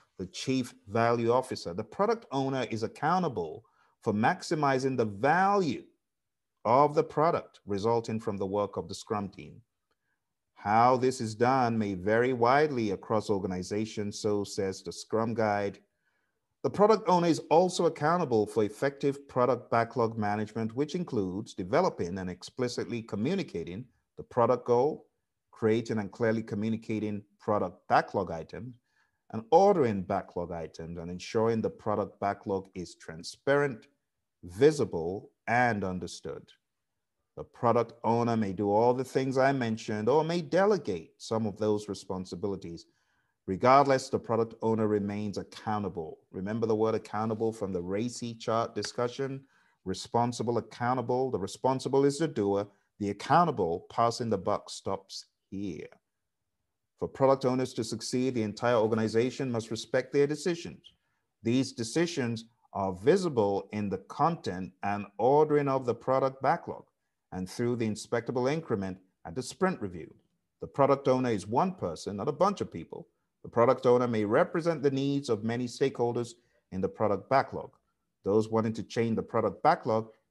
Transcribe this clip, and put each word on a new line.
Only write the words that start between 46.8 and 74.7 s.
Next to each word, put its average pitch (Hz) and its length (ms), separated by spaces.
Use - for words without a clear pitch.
accountable 110 580
from 98 220
the 87 80
raci 117 580
chart 113 360
discussion? 131 680
Responsible, 120 760
accountable. 127 720
The 104 80
responsible 131 640
is 143 140
the 160 80
doer. 101 400
The 101 100
accountable, 110 800
passing 117 400
the 107 80
buck, 95 320
stops - 560
here. 95 380
For - 80
product 135 360
owners 127 300
to 120 100
succeed, 123 520
the 110 80
entire 120 320
organization 113 760
must 113 200
respect 127 420
their 143 140
decisions. 151 680
These 127 320
decisions 120 720
are 98 220
visible 113 800
in 104 160
the 92 80
content 113 720
and 104 240
ordering 147 500
of 135 180
the 117 100
product 131 460
backlog 135 440
and 92 160
through 120 260
the 113 120
inspectable 120 600
increment 110 500
at 82 100
the 127 80
sprint - 380
review. 87 320
The - 60
product 139 420
owner 127 220
is 95 160
one 165 260
person, 101 420
not 104 140
a - 20
bunch 185 300
of 95 100
people. - 360
The - 60
product 123 360
owner 123 220
may 110 180
represent 160 560